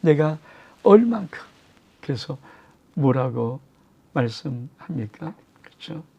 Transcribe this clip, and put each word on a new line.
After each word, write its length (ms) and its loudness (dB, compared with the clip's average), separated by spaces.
내가 360 2
얼만큼. 560 4
그래서 360 -6
뭐라고 680 0
말씀합니까? 1200 -6
그렇죠? 420 -16